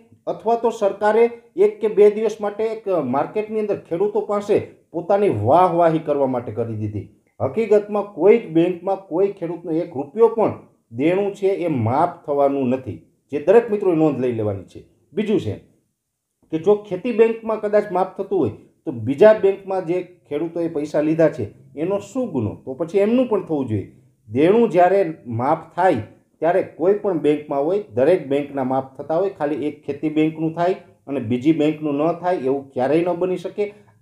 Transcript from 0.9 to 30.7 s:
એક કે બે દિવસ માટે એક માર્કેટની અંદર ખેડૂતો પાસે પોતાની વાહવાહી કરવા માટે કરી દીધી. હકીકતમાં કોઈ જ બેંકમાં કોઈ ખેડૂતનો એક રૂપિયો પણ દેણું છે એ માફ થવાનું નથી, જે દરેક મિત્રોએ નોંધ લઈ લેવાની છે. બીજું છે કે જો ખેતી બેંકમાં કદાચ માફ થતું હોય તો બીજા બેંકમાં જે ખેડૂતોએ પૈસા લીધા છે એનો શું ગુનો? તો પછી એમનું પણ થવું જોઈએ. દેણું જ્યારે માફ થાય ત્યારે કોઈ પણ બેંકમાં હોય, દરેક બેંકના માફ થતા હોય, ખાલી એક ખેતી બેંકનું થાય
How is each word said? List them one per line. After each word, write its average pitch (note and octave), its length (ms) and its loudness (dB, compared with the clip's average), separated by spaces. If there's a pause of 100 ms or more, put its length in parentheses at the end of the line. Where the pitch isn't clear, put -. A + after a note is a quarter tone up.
એક G#3 240 2
કે A3+ 80 0
બે G#3 240 6
દિવસ G#3+ 300 -2
માટે G#3 220 -4
એક A3 240 -6 (160)
માર્કેટની G#3+ 560 -2
અંદર G#3 180 -2 (120)
ખેડૂતો G3+ 320 -2
પાસે G3+ 380 0 (320)
પોતાની G3+ 380 0
વાહવાહી E3 720 4
કરવા C#3+ 280 0
માટે B2 240 -4
કરી A2+ 240 -6
દીધી. G#2 340 -8 (300)
હકીકતમાં G#3 720 0
કોઈ F#3 240 6
જ A3+ 100 -8
બેંકમાં F3 500 0
કોઈ F#3+ 300 -2
ખેડૂતનો E3+ 440 -8
એક E3 240 -4
રૂપિયો G#3+ 320 2
પણ G#3 260 0 (380)
દેણું F3+ 420 0
છે G3 140 -2
એ F3 200 0
માફ C#3+ 580 0
થવાનું C#3 440 0
નથી, A#2+ 320 -4 (300)
જે D3 80 -4
દરેક G#3 320 2
મિત્રોએ G3+ 240 0
નોંધ D#3 240 2
લઈ B2+ 120 0
લેવાની G#2 320 -4
છે. - 220 -20 (280)
બીજું G3+ 260 0
છે G2+ 140 -4 (1000)
કે D#3+ 60 -2
જો F3+ 180 2
ખેતી G3+ 360 -6
બેંકમાં A3+ 500 0
કદાચ G#3 300 0
માફ F#3 260 -2
થતું G3 220 -2
હોય A#2 120 0 (340)
તો D#3+ 60 -6
બીજા C3+ 420 6
બેંકમાં F#3+ 520 -2
જે F3+ 160 -2 (280)
ખેડૂતોએ E3 400 -4
પૈસા D3+ 320 -2
લીધા D#3 280 2
છે A#2+ 240 -6 (220)
એનો F3+ 240 -2
શું B3 320 -6
ગુનો? G#2 340 -4
તો C3 80 -10
પછી E3+ 260 -2
એમનું A#3+ 300 2
પણ F#3+ 160 -2
થવું D3 220 -2
જોઈએ. G2+ 240 -4 (380)
દેણું F3+ 400 4
જ્યારે F3+ 480 2 (100)
માફ B2 480 -4
થાય F3 260 2 (380)
ત્યારે F3 240 2
કોઈ E3+ 300 0
પણ G3+ 260 -2
બેંકમાં D3 440 0
હોય, F#3+ 200 -2 (120)
દરેક D#3 320 4
બેંકના C#3 360 -4
માફ C3 340 -4
થતા D#3 180 -6
હોય, F#3+ 140 0
ખાલી D3 360 -4
એક D3 200 -8
ખેતી D3 240 -6
બેંકનું D#3 440 -2
થાય F3 220 0 (320)